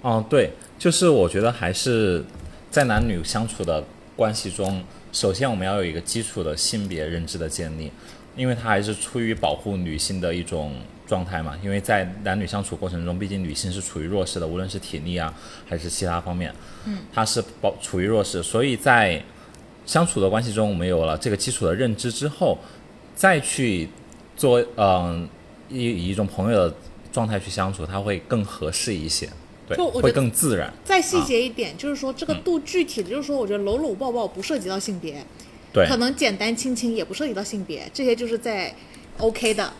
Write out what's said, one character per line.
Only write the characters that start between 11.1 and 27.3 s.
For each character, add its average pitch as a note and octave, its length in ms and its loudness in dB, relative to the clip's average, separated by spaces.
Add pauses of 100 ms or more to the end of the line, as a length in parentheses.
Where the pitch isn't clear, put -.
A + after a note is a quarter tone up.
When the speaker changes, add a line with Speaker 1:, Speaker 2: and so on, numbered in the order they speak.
Speaker 1:
态 F2 180 -4
嘛， D#2 220 -6
因 G2 60 -2
为 G2+ 100 0
在 G2 240 2 (200)
男 G2 140 0
女 G2 80 -2
相 G2+ 160 -2
处 F#2 140 -6
过 F2+ 140 -6
程 E2+ 160 -4
中， F2 120 -2
毕 G2 120 -4
竟 F#2+ 120 -4
女 D#2 140 -4
性 F#2 160 -4
是 G2 80 -4
处 E2+ 220 -6
于 - 20 -4
弱 F#2 220 0
势 - 160 -6
的， E2 40 -2
无 E2 120 -4
论 F#2 120 -4
是 G2 80 -8
体 E2 220 -8
力 F2 160 -4
啊， D#2+ 180 -2 (320)
还 F2 120 -4
是 E2 120 -6
其 - 160 -2
他 F2 140 0
方 F2 160 -4
面， F2 180 -4 (300)
Speaker 2:
嗯。 G#3 140 -6 (160)
Speaker 1:
她 A2 120 2
是 A2+ 160 0 (200)
保-， G2+ 200 2
处 F#2 200 -2
于 F#2 40 2
弱 G#2+ 160 4
势， F2+ 220 -2
所 A2+ 180 2
以 C3+ 140 2
在 G#2+ 480 4 (640)
相 E3+ 200 4
处 - 140 0
的 F#2+ 100 6
关 A2 140 2
系 A#2 100 -4
中， G#2+ 160 2
我 G2+ 60 0
们 E2+ 100 0
有 E2+ 200 2
了 D#2 120 0
这 A#2+ 120 -2
个 G2+ 80 2
基 - 120 -2
础 A#2 160 -2
的 E2 80 4
认 A2+ 220 2
知 A#2+ 160 -4
之 C3+ 160 -4
后， D3 300 2 (580)
再 F#3 240 6
去 G2+ 480 0 (480)
做， B2 260 6 (140)
嗯， F2 540 4 (400)
以， C3 160 -4
以 F#2 240 0
一 G2 40 0
种 G2+ 140 0
朋 F#2+ 240 0
友 F#2+ 160 6
的 D#2 80 -2 (340)
状 A#2 160 0
态 G#2+ 140 0